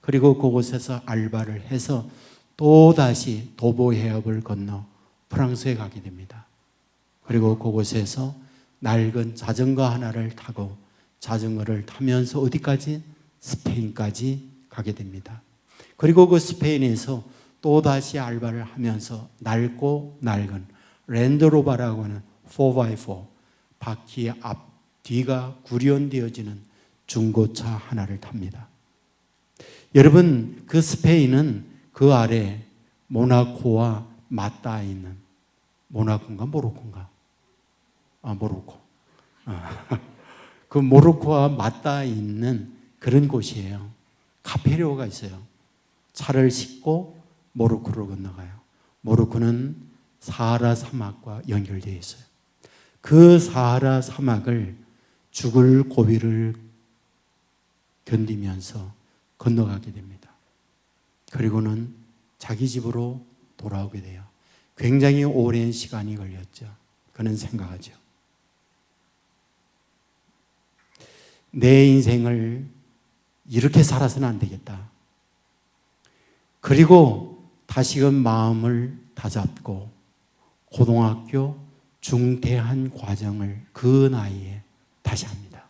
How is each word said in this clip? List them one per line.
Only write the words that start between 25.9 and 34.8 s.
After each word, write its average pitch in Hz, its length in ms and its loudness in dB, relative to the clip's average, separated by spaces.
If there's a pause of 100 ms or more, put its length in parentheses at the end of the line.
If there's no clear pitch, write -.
중고차 113 640 -2
하나를 101 520 -8
탑니다. 101 480 -14 (1300)
여러분, 143 720 6
그 160 140 2
스페인은 143 840 2 (260)
그 139 220 6
아래 110 500 0 (440)
모나코와 120 1000 0 (220)
맞닿아 110 540 -8